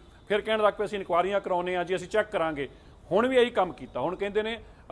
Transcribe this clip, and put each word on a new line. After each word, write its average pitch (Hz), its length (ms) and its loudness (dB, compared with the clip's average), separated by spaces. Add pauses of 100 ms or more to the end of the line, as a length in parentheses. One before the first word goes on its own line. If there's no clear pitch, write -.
(300)
ਫਿਰ 202 120 0
ਕਹਿਣ 214 180 0
ਲੱਗ 208 180 4
ਪਏ, 208 80 -2
"ਅਸੀਂ 202 120 -6
ਇਨਕੁਆਇਰੀਆਂ 185 420 0
ਕਰਾਉਂਦੇ 180 360 0
ਹਾਂ 175 100 0
ਜੀ, 180 100 -2
ਅਸੀਂ 175 120 -6
ਚੈੱਕ 214 240 0
ਕਰਾਂਗੇ।" 160 380 -2 (420)
ਹੁਣ 220 160 4
ਵੀ 262 100 4
ਇਹੀ 240 120 6
ਕੰਮ 190 240 0
ਕੀਤਾ। 127 260 -10
ਹੁਣ 165 160 -2
ਕਹਿੰਦੇ 202 280 -2
ਨੇ, 220 160 -6 (320)